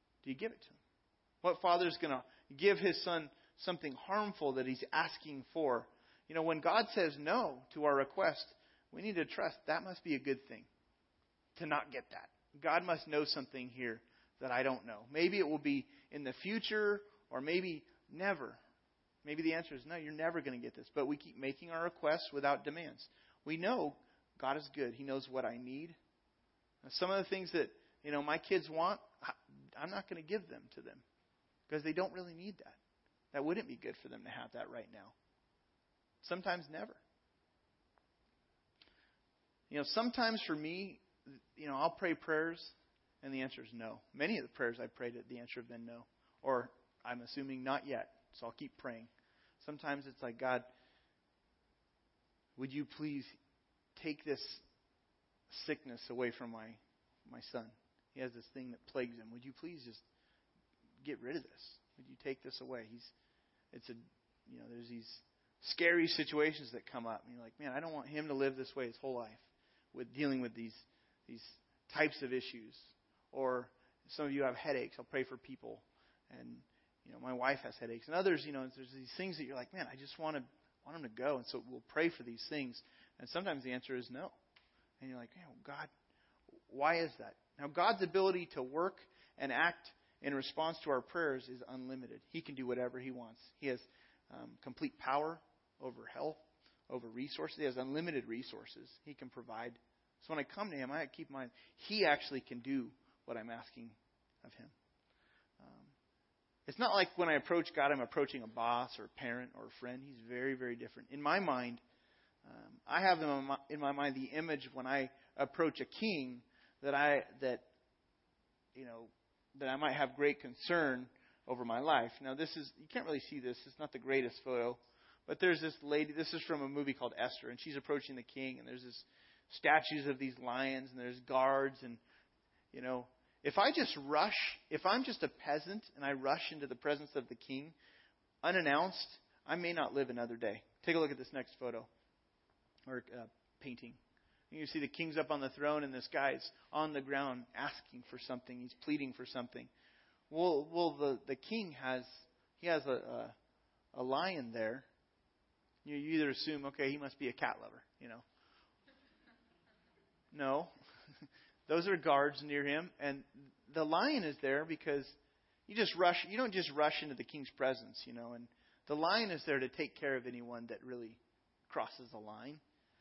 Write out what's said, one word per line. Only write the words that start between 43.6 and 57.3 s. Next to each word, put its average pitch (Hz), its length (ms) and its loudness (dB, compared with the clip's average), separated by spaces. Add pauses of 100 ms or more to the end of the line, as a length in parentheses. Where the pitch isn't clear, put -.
is 110 120 -14
no. 113 260 -8 (140)
Many 170 240 0
of 135 60 -4
the 123 60 -12
prayers 117 320 0
I've 120 140 -8
prayed, 120 180 -4 (160)
the 123 80 -12
answer 120 220 -10
have 120 100 -10
been 117 160 -12
no. 117 200 -14 (360)
Or 127 300 2 (340)
I'm 123 160 -6
assuming 131 420 -6
not 135 220 0
yet, 127 240 -4 (300)
so 120 80 -8
I'll 117 60 -10
keep - 240 -12
praying. 117 300 -8 (580)
Sometimes 143 420 -4
it's 131 160 -16
like, 117 160 -6
"God, 127 240 2 (1900)
would 131 160 -6
you 143 120 -2 (120)
please 147 280 -4 (800)
take 151 220 -4
this 139 160 0 (1200)
sickness 131 440 -6
away 120 220 0
from 117 200 -8
my, 113 140 -12 (640)